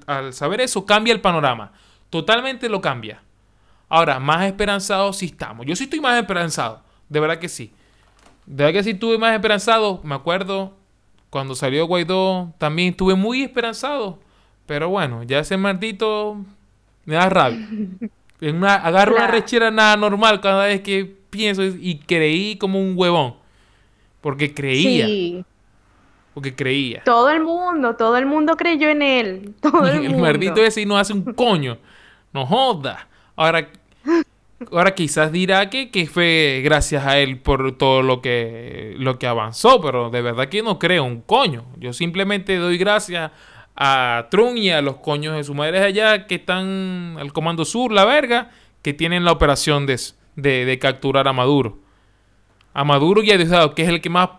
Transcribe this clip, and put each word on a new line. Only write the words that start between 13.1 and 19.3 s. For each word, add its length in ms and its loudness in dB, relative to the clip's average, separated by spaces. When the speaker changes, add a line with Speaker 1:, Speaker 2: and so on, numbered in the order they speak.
Speaker 1:
muy 280 0
esperanzado. 760 -6
Pero 240 -4
bueno, 340 -4
ya 160 0
ese 180 -4
maldito 800 -4
me 100 -4
da 140 4
rabia. 440 2
Speaker 2:
<laughs> 40 -8
Speaker 1:
En 140 -2
una, 200 4
agarro 400 4
una 100 4
Speaker 2:
Claro. 80 0